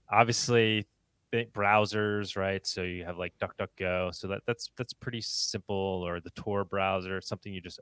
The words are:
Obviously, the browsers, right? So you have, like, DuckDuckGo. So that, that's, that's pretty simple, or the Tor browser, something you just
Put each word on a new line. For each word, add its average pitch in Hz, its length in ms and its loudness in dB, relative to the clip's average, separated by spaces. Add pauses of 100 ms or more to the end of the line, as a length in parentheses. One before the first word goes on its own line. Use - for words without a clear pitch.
(120)
Obviously, 113 760 4 (460)
the 117 140 0
browsers, 104 920 2
right? 98 300 0
So - 160 -4
you 90 220 -4
have, 85 120 -8
like, 87 240 -4
DuckDuckGo. 92 760 -2
So - 140 -8
that, 98 180 -4
that's, - 300 -4
that's - 160 -8
pretty 117 300 -8
simple, - 520 -4
or 90 460 -2
the 85 120 -12
Tor 101 340 -2
browser, 95 560 0
something 101 320 -10
you 90 80 -10
just - 200 -14